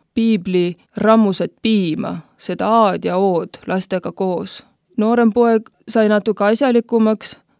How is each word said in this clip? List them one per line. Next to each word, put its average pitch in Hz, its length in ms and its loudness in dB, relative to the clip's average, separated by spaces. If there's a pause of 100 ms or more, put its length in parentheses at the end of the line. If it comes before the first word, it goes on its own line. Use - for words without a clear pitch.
(140)
piibli 180 600 0 (220)
rammusat 208 540 2 (120)
piima, 180 560 -2 (200)
seda 180 300 -6 (160)
A-d 180 240 -2
ja 175 80 -2
O-d 190 500 -2
lastega 185 460 -4
koos. 185 500 -6 (340)
Noorem 226 360 2
poeg 233 380 2 (180)
sai 220 200 2
natuke 208 360 0
asjalikumaks, 226 920 0 (240)